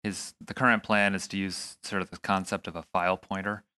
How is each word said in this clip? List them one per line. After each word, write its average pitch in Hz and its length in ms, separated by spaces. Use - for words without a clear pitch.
His, - 360
the - 140
current 120 300
plan 101 320
is 90 140
to 98 100
use - 440
sort 98 200
of - 80
the - 80
concept 95 500
of 82 80
a 82 60
file 92 340
pointer. 98 480